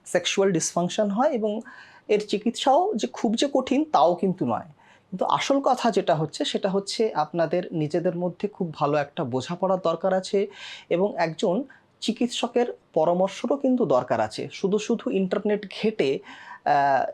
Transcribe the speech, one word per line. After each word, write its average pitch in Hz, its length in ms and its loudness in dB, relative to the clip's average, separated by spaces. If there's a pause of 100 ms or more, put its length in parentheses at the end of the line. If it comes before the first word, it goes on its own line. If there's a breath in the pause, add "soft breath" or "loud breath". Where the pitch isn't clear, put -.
সেক্সুয়াল 196 460 2
ডিসফাংশন 175 580 0
হয় 247 200 2
এবং 220 320 -2 (460 loud breath)
এর 208 200 2
চিকিৎসাও 269 680 2
যে 233 120 -2
খুব 226 280 -2
যে 285 180 0
কঠিন 269 320 2
তাও 165 300 4
কিন্তু 175 300 0
নয়। 113 200 -2 (460 soft breath)
কিন্তু 185 140 -2
আসল 277 360 2
কথা 247 300 2
যেটা 180 240 2
হচ্ছে 160 300 -2
সেটা 208 240 -2
হচ্ছে 196 440 0
আপনাদের 165 580 0
নিজেদের 165 440 0
মধ্যে 175 320 -4
খুব 170 260 -6
ভালো 147 240 0
একটা 147 260 -4
বোঝাপড়ার 175 600 -2
দরকার 170 300 0
আছে 196 340 0 (420 loud breath)
এবং 185 280 0
একজন 175 460 0 (380 loud breath)
চিকিৎসকের 240 760 -2 (160)
পরামর্শরও 185 640 2
কিন্তু 254 280 2
দরকার 123 340 2
আছে। 123 320 -4
শুধু 202 280 -2
শুধু 226 300 -2
ইন্টারনেট 196 600 0
ঘেঁটে, 185 500 0 (460 loud breath)
আহ, 143 480 4